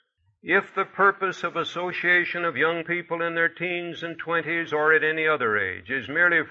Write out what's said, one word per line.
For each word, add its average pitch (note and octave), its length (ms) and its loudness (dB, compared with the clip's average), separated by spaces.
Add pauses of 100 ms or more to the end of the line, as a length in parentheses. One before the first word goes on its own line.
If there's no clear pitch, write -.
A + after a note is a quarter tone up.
(460)
If F#3+ 300 0
the F#3+ 80 0
purpose F#3+ 600 0
of D#3+ 100 -6
association F3 880 0
of D#3+ 140 -2
young E3 260 0
people E3+ 380 -4
in E3 140 -2
their E3 120 4
teens E3+ 560 -8
and E3 160 -10
twenties E3 540 -2
or D3+ 180 4
at D#3 100 6
any D#3 240 0
other B2+ 320 2
age F#2 320 -4
is B2+ 200 -4
merely E3 420 2